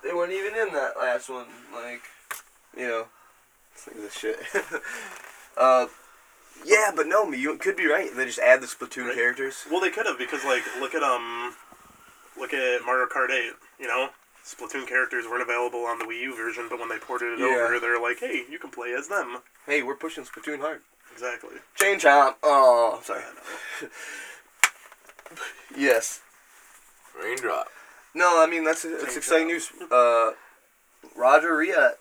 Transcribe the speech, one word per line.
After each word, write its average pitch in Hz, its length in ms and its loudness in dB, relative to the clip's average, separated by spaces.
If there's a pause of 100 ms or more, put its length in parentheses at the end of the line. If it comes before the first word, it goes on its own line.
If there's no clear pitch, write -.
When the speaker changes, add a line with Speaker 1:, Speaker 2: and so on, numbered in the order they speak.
Speaker 1:
"They 185 100 -6
weren't 175 200 -2
even 202 220 -6
in 208 200 -2
that 107 240 -4
last 127 320 -2
one." 123 160 -12 (280)
Like, 120 280 -14 (760)
you 127 100 -8
know, 113 200 -4 (680)
it's - 120 -20
like - 100 -18
this 104 220 -14
shit. 110 180 -4 (160)
<laughs> - 300 -6 (760)
Uh, - 300 6 (800)
yeah, 208 320 6
but 151 100 0
no, 190 240 2
you 139 280 -4
could 196 180 -2
be 180 100 0
right. 156 280 2
They 127 100 -2
just 123 160 -6
add 127 200 6
the 123 60 -10
Splatoon 123 400 -10
Speaker 2:
Right. 123 80 -4
Speaker 1:
characters. 123 560 -2
Speaker 2:
Well, 180 100 0
they 185 100 0
could 214 160 -4
have, 160 120 -4
because, 139 260 -6
like, 123 180 0 (180)
look 139 160 -6
at, 151 80 0
um, 120 500 -2 (840)
look 127 160 -8
at 127 320 0
Mario 127 220 2
Kart 127 240 -2
eight, 120 220 -2 (260)
you 135 80 -12
know? 127 220 -2 (360)
Splatoon 123 440 -10
characters 123 380 -2
weren't 123 160 -4
available 120 440 -2
on 117 140 -4
the 113 60 -6
Wii 117 160 -10
U 131 140 -8
version, 117 320 -8
but 120 120 -8
when 117 80 -8
they 110 100 -8
ported 120 360 -6
it - 40 -8
Speaker 1:
Yeah. 127 160 0 (100)
Speaker 2:
over, 120 140 0
they're 120 220 -2
like, 120 180 -4
"Hey, 190 320 -6
you 160 80 -14
can 143 120 -16
play 120 240 -8
as 143 120 -6
them." 139 320 -6 (260)
Speaker 1:
Hey, 143 200 -2
we're 139 100 -6
pushing 156 300 -10
Splatoon - 340 -10
hard. 160 240 -6 (300)
Speaker 2:
Exactly. 120 420 -10 (220)
Speaker 1:
Chain 196 240 4
Chomp. 143 420 8
Oh, 127 560 8
I'm - 60 -18
sorry. - 180 -6
Speaker 2:
I - 640 -14
know. - 100 -14
Speaker 1:
<laughs> - 40 -18 (1800)
Yes. - 440 0 (1000)
Speaker 3:
Raindrop. 117 480 -4 (460)
Speaker 1:
No, 170 280 6
I 160 80 8
mean, 160 140 -2
that's, 160 180 0
that's 165 240 -6
Speaker 2:
Chain - 100 -6
Speaker 1:
exciting 160 320 2
Speaker 2:
Chomp. - 20 -2
Speaker 1:
news. 170 200 -4 (200)
Uh, 117 420 6 (840)
Roger 147 400 6
Riat 160 440 4